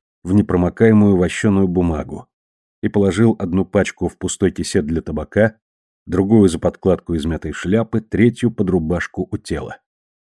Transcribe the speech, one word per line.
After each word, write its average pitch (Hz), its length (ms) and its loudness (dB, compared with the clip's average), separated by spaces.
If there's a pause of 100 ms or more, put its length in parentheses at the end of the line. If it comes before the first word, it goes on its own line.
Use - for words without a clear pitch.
(240)
в 90 100 -4
непромокаемую 101 840 4
вощеную 95 520 0
бумагу, 85 600 -4 (540)
и 104 80 -2
положил 104 500 2
одну 92 260 -2
пачку - 420 -2
в - 100 -8
пустой 92 340 -2
кисет 85 340 -4
для 80 160 -4
табака, 85 560 -2 (480)
другую 98 440 4
за 82 100 -6
подкладку 87 560 -2
измятой 78 360 -6
шляпы, 95 500 -2
третью 113 500 0
под 98 180 -4
рубашку 85 600 -4
у 104 60 -8
тела. - 400 -10 (580)